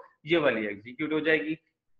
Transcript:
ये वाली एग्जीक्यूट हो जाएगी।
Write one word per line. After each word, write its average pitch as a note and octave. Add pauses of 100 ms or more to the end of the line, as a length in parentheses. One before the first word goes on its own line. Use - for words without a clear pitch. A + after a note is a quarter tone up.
(260)
ये D#3+
वाली A#2+
एग्जीक्यूट A#2+
हो D#3
जाएगी। D#3 (440)